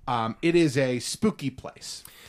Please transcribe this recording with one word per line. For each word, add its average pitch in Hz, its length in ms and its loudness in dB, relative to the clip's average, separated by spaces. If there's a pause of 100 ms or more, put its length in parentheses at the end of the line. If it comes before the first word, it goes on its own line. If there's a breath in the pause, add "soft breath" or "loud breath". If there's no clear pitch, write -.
um, 117 360 -2
it 170 120 4
is 156 240 4
a 127 220 0
spooky - 500 -2
place, - 540 -14 (240 loud breath)